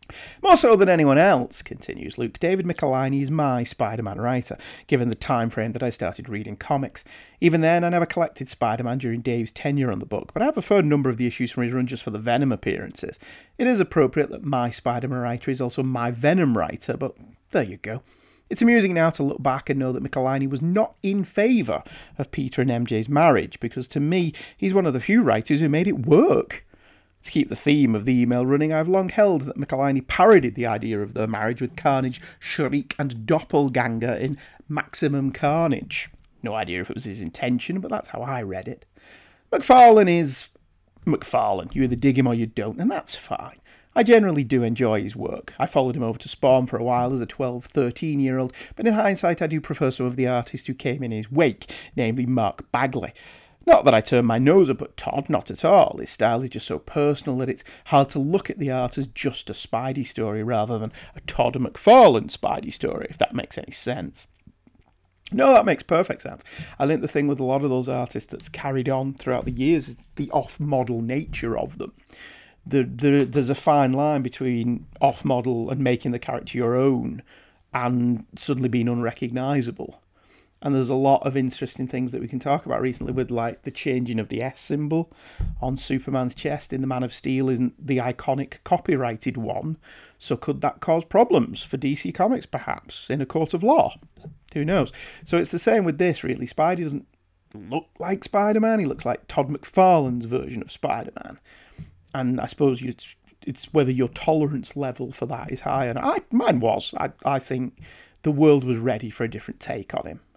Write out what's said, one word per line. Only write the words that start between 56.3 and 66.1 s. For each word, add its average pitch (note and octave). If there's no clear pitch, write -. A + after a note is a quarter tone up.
is C3
just -
so F2+
personal D3
that C3
it's -
hard C#3
to -
look D#3+
at -
the C#3
art B2+
as C3+
just -
a -
Spidey C3
story G#2+
rather A2+
than G#2+
a -
Todd -
McFarlane C3
Spidey -
story, -
if -
that -
makes -
any -
sense. -
No, C4
that A#3
makes F3
perfect -